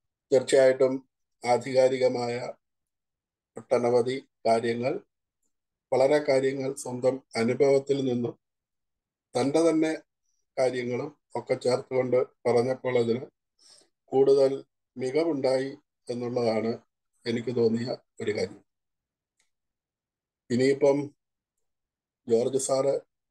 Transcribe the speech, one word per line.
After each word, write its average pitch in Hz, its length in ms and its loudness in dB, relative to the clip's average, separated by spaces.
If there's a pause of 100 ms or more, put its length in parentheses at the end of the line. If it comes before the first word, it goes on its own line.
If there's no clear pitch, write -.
(320)
തീർച്ചയായിട്ടും 131 640 4 (500)
ആധികാരികമായ 127 920 0 (1200)
ഒട്ടനവധി 123 600 0 (260)
കാര്യങ്ങൾ, 120 500 0 (1000)
വളരെ 139 280 4
കാര്യങ്ങൾ 135 560 0
സ്വന്തം 127 400 -2 (200)
അനുഭവത്തിൽ 135 720 2
നിന്നും 120 300 -4 (1000)
തൻ്റെ 139 260 2
തന്നെ 160 300 2 (680)
കാര്യങ്ങളും 123 520 -2 (260)
ഒക്കെ 117 200 -4
ചേർത്തുകൊണ്ട് 127 640 0 (220)
പറഞ്ഞപ്പോൾ 123 560 0
അതിന് 117 260 -2 (880)
കൂടുതൽ 135 400 4 (460)
മികവുണ്ടായി 135 720 -2 (380)
എന്നുള്ളതാണ് 120 640 -2 (540)
എനിക്ക് 117 260 -4
തോന്നിയ 117 360 0 (300)
ഒരു - 140 -4
കാര്യം. 151 300 -6 (1900)
ഇനിയിപ്പം 139 480 2 (1300)
ജോർജ് 123 320 2
സാറ് 135 340 0 (380)